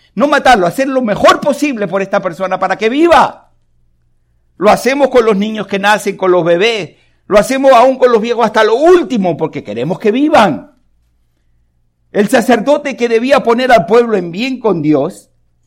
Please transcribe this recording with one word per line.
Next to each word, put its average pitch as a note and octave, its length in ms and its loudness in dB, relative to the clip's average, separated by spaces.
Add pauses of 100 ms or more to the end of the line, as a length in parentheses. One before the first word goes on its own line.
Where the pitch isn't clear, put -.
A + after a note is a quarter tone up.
(140)
no C4 140 0
matarlo, C4+ 380 2
hacer C4+ 220 -2
lo C4 120 -2
mejor B3 400 2
posible C4+ 460 -4
por F#3+ 160 -4
esta F#3+ 180 -4
persona F#3 380 -6
para F#3 180 -2
que A3 140 -2
viva." C#4+ 600 2 (1080)
Lo F#3 100 0
hacemos C4+ 400 2
con A#3 160 2
los G#3+ 140 0
niños G#3+ 300 -6
que G3 100 -4
nacen, G3+ 400 -2
con F#3 140 0
los F3 120 2
bebés, F3+ 520 -2 (320)
lo G3+ 100 2
hacemos C4+ 340 2
aún B3 240 4
con B3+ 160 2
los A3+ 80 2
viejos A#3 240 -2
hasta A3 180 0
lo G#3+ 120 2
último, B3+ 640 0
porque D#3 260 -8
queremos A#2+ 340 -6
que A3 120 -2
vivan. A#3+ 640 0 (1400)
El G3+ 160 -2
sacerdote C4 680 0
que A#3 140 -4
debía B3 340 0
poner B3 300 0
al G#3+ 140 4
pueblo A3+ 320 0
en F3 140 -6
bien A#3+ 260 -6
con F3+ 240 -4
Dios, D3+ 480 -2 (360)